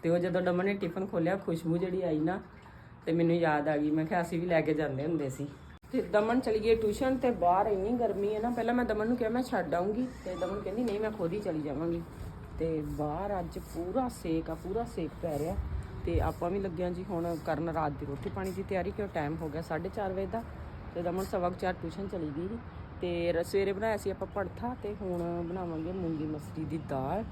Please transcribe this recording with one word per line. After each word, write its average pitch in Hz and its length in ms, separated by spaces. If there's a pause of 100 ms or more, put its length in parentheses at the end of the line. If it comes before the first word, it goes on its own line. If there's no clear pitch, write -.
ਤੇ 170 60
ਉਹ 175 80
ਜਦੋਂ 180 240
ਦਮਨ 180 240
ਨੇ 202 80
ਟਿਫਨ 190 320
ਖੋਲ੍ਹਿਆ, 175 300
ਖੁਸ਼ਬੂ 165 420
ਜਿਹੜੀ 180 240
ਆਈ 160 180
ਨਾ, 170 200 (680)
ਤੇ 165 60
ਮੈਨੂੰ 170 240
ਯਾਦ 151 320
ਆ 151 100
ਗਈ। 151 140
ਮੈਂ 156 140
ਕਿਹਾ, 175 160
"ਅਸੀਂ 170 200
ਵੀ 175 60
ਲੈ 165 140
ਕੇ 156 120
ਜਾਂਦੇ 143 320
ਹੁੰਦੇ 151 240
ਸੀ।" 139 180 (440)
ਤੇ 254 100
ਦਮਨ 214 380
ਚਲੀ 220 200
ਗਈ 220 160
ਟਿਊਸ਼ਨ, 226 420
ਤੇ 247 140
ਬਾਹਰ 185 340
ਇੰਨੀ 202 240
ਗਰਮੀ 214 460
ਹੈ 214 40
ਨਾ। 233 100
ਪਹਿਲਾਂ 233 240
ਮੈਂ 247 120
ਦਮਨ 214 220
ਨੂੰ 240 100
ਕਿਹਾ, 226 120
"ਮੈਂ 247 140
ਛੱਡ 180 320
ਆਊਂਗੀ," 214 320 (180)
ਤੇ 185 100
ਦਮਨ 185 260
ਕਹਿੰਦੀ, 202 220
"ਨਹੀਂ, 208 160
ਮੈਂ 214 120
ਖੁਦ 175 220
ਹੀ 208 60
ਚਲੀ 170 220
ਜਾਵਾਂਗੀ।" 160 400 (580)
ਤੇ 160 260
ਬਾਹਰ 151 540
ਅੱਜ 175 200
ਪੂਰਾ 185 500
ਸੇਕ 160 400
ਆ, 160 40
ਪੂਰਾ 190 300
ਸੇਕ 165 280 (100)
ਪੈ 156 180
ਰਿਹਾ। 170 160 (500)
ਤੇ 165 160
ਆਪਾਂ 160 280
ਵੀ 202 100
ਲੱਗਿਆ 180 300
ਜੀ 180 200
ਹੁਣ 170 360
ਕਰਨ 160 240
ਰਾਤ 156 220
ਦੀ 147 140
ਰੋਟੀ 139 240
ਪਾਣੀ 190 220
ਦੀ 185 120
ਤਿਆਰੀ, 190 280
ਕਿਉਂ 202 220
ਟਾਈਮ 156 280
ਹੋ 160 80
ਗਿਆ 147 120
ਸਾਢੇ 165 340
ਚਾਰ 190 180
ਵਜੇ 196 120
ਦਾ। 226 180 (520)
ਤੇ 175 60
ਦਮਨ 180 240
ਸਵਾ 180 240
ਕੁ 185 120
ਚਾਰ 185 120
ਟਿਊਸ਼ਨ 165 340
ਚਲੀ 170 300
ਗਈ। 175 100 (540)
ਤੇ 170 320
ਰ-, 170 100
ਸਵੇਰੇ 196 300
ਬਣਾਇਆ 208 240
ਸੀ 196 120
ਆਪਾਂ 190 180 (100)
ਭੜਥਾ, 214 460
ਤੇ 208 180
ਹੁਣ 175 480
ਬਣਾਵਾਂਗੇ 170 420
ਮੂੰਗੀ 165 320
ਮਸਰੀ 151 420
ਦੀ 156 140 (100)
ਦਾਲ। 143 420